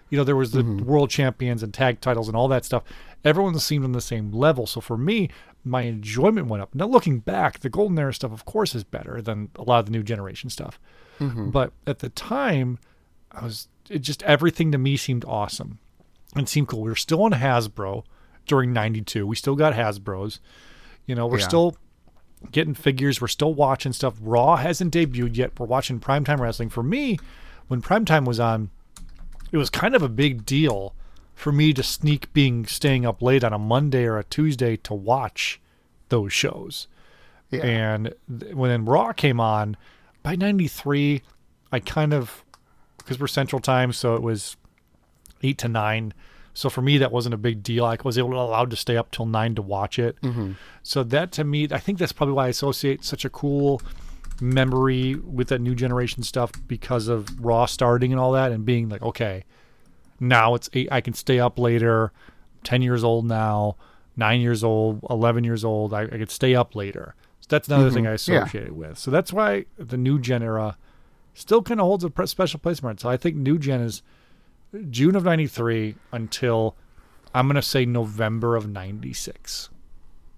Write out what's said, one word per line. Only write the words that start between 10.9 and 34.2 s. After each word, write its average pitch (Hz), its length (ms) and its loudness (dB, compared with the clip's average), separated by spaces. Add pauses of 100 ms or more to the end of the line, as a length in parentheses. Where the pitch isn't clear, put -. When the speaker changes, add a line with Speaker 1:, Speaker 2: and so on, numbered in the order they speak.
Speaker 2:
Mm-hmm. 135 300 -4
Speaker 1:
But 131 220 0 (140)
at 143 140 -4
the 127 80 -8
time, 147 720 -2 (520)
I - 140 -14
was, 110 240 -10 (200)
it 180 120 -6
just, 135 240 -6
everything 156 480 4
to 139 60 2
me 139 180 2
seemed 123 300 -2
awesome 104 520 -6 (560)
and 139 140 -2
seemed 147 200 0
cool. 110 140 -6
We 110 60 -4
were 113 80 -4
still 160 260 0
on 220 100 4
Hasbro 110 720 0 (420)
during 127 260 4
ninety-two. 110 540 -2
We 113 100 -2
still 139 180 0
got 151 200 4
Hasbros. 104 640 -4 (680)
You 131 80 -4
know, 120 120 -2
we're 120 140 0
Speaker 2:
Yeah. 92 80 0
Speaker 1:
still 170 280 4 (720)
getting 156 240 0
figures. 135 460 0
We're 120 80 -2
still 151 240 0
watching 135 400 2
stuff. 123 280 -2
Raw 120 360 4
hasn't 165 380 0
debuted 123 420 0
yet. 127 240 -2
We're 120 60 -6
watching 123 340 -2
Primetime 143 400 2
Wrestling. 117 300 -4
For 117 120 -4
me, 226 360 0 (500)
when 123 140 -2
Primetime 175 420 2
was 120 160 0
on, 113 300 0 (840)
it 160 60 2
was 139 100 2
kind 233 260 0
of 208 80 6
a 131 60 2
big 120 380 0
deal 131 480 0 (400)
for - 180 -2
me 151 200 6
to 131 100 0
sneak - 520 0
being, 123 320 4
staying 131 400 0
up 110 160 -2
late 127 200 4
on 113 100 2
a 104 60 0
Monday 127 460 2
or 110 140 0
a 104 60 -4